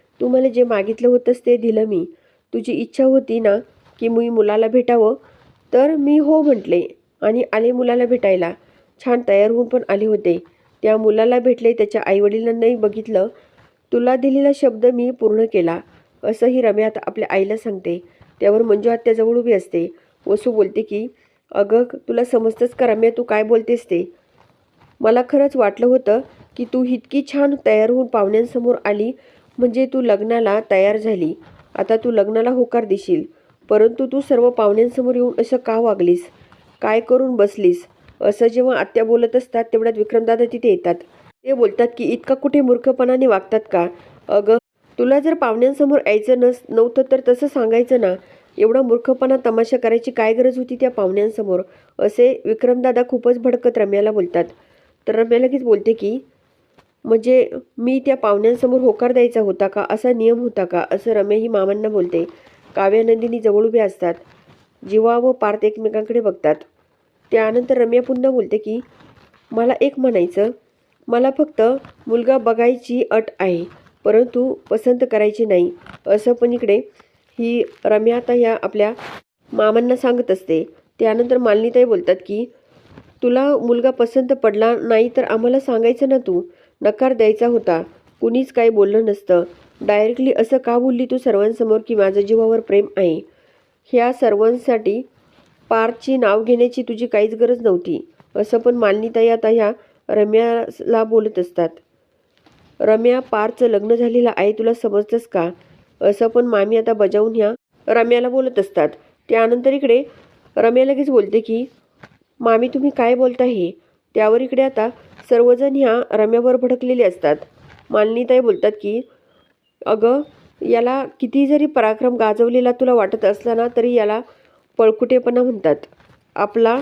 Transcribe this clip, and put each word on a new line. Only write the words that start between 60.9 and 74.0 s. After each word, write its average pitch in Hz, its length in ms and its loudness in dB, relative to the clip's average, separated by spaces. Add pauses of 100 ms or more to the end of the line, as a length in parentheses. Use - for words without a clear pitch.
असं 196 200 -4
रम्या 208 260 0
ही 226 100 -2
मामांना 208 420 -2
बोलते. 175 360 -2 (500)
काव्या 202 280 2
नंदिनी 226 360 -2
जवळ 214 260 2
उभे 226 140 0
असतात. 190 340 -2 (760)
जीवा 220 280 2
व 247 140 2
पार्थ 208 340 -2
एकमेकांकडे 214 540 -4
बघतात. 180 360 -2 (760)
त्यानंतर 240 460 0
रम्या 240 240 2
पुन्हा 254 300 -2
बोलते 220 260 -2
की, 214 220 -8 (720)
"मला 233 300 0
एक 277 160 0
म्हणायचं, 208 520 0 (580)
मला 240 300 0
फक्त 302 240 -2 (460)
मुलगा 240 300 0
बघायची 240 760 -2
अट 220 120 2 (160)
आहे, 180 240 -2 (400)